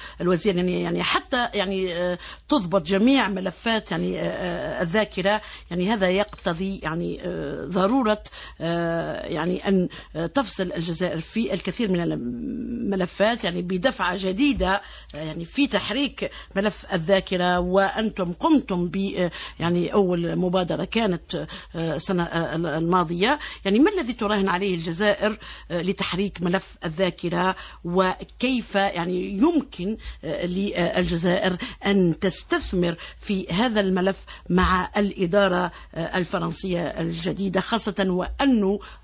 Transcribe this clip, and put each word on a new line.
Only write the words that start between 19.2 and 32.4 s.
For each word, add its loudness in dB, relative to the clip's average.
يعني 0
أول 2
مبادرة 0
كانت، -2
آه، -2
السنة، 0
آه، -2
الماضية. 2
يعني 4
ما 6
الذي -2
تراهن 0
عليه 2
الجزائر، 2
آه، -2
لتحريك -2
ملف 0
الذاكرة، 0
وكيف 0
يعني 0
يمكن، 2
آه، -4
للجزائر 0
أن 4
تستثمر 0